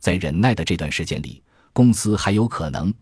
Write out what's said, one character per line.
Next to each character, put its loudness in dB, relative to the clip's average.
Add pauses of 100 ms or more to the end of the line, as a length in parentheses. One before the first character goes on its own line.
在 0
忍 -2
耐 4
的 -4
这 0
段 -4
时 -6
间 -6
里， -14 (320)
公 6
司 0
还 0
有 2
可 -6
能 -2